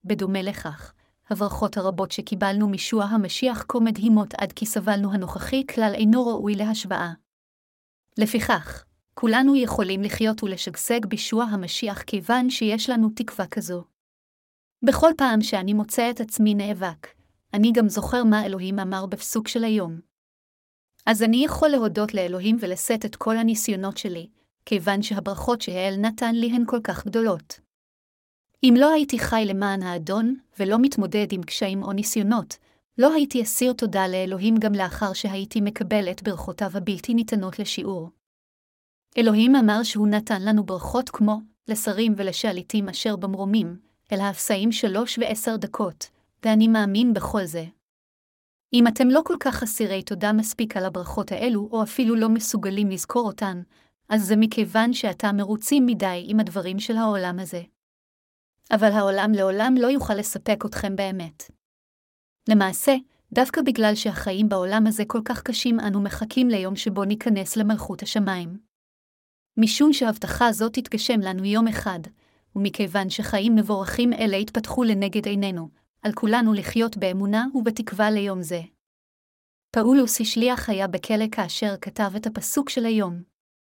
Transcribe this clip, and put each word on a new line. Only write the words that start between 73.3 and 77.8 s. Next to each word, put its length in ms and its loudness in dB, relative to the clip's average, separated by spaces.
מבורכים 580 2
אלה 240 0
יתפתחו 460 -2
לנגד 440 0
עינינו, 420 -2
על 120 -2
כולנו 400 2
לחיות 440 -2
באמונה 480 0
ובתקווה 560 0